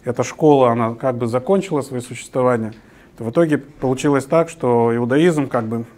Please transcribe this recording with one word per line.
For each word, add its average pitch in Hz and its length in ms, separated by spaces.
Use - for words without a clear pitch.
эта 123 180
школа, 135 480
она 117 240
как 123 220
бы 120 100
закончила 135 560
свое 123 180
существование, 120 720
то 117 60
в 113 60
итоге 156 280
получилось 135 640
так, 165 240
что 117 460
иудаизм 139 540
как 120 160
бы 113 200